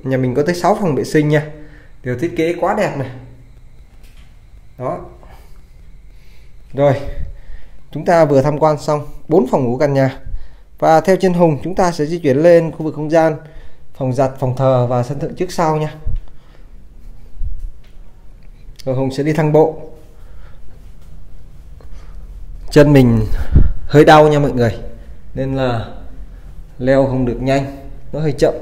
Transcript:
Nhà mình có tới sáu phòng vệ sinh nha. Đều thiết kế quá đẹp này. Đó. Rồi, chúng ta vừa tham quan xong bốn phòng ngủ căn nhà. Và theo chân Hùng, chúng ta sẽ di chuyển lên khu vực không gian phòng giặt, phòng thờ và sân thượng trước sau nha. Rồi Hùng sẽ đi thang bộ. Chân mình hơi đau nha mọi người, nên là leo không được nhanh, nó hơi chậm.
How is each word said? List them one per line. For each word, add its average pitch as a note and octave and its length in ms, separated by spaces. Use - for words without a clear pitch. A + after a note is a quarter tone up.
Nhà C3 140
mình B2+ 180
có C#3+ 80
tới F3 120
sáu G3+ 260
phòng D#3+ 140
vệ A2 80
sinh D3+ 260
nha. D3 180
Đều B2 160
thiết E3 180
kế E3 240
quá F#3 160
đẹp D3+ 200
này. C3+ 120
Đó. C3 220
Rồi, C#3 200
chúng D3+ 140
ta E3 200
vừa C#3 160
tham D3 180
quan D3+ 220
xong D3+ 260
bốn G3 200
phòng D3 180
ngủ A#2+ 120
căn C#3+ 160
nhà. C3+ 260
Và D#3 220
theo F#3 140
chân F#3 180
Hùng, E3+ 300
chúng E3 120
ta F3+ 160
sẽ D3+ 140
di E3 140
chuyển C#3 180
lên E3 340
khu D#3+ 120
vực D3 120
không D3+ 160
gian D#3+ 240
phòng C3 200
giặt, B2 260
phòng B2+ 180
thờ C3 320
và B2 140
sân C#3 160
thượng - 160
trước F3+ 160
sau D#3 260
nha. D3+ 160
Rồi C3 100
Hùng C3 160
sẽ C#3 120
đi D3+ 100
thang D#3 180
bộ. D#3 300
Chân D3 220
mình A#2+ 280
hơi D3 180
đau D3+ 220
nha D3 120
mọi C#3+ 120
người, A#2+ 260
nên C3+ 220
là B2 300
leo C3+ 260
không B2+ 200
được A#2 160
nhanh, C3+ 240
nó C#3+ 60
hơi D3+ 120
chậm. C#3+ 300